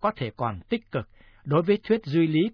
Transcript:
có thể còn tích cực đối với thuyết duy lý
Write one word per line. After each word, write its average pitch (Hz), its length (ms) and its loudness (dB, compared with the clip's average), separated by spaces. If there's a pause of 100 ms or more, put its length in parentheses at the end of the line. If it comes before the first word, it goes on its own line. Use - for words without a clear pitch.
có - 160 0
thể 117 200 -6
còn 107 320 -4
tích 233 240 -4
cực 117 160 -6 (360)
đối 147 180 2
với 202 200 0
thuyết 226 220 0
duy 160 220 2
lý 160 280 2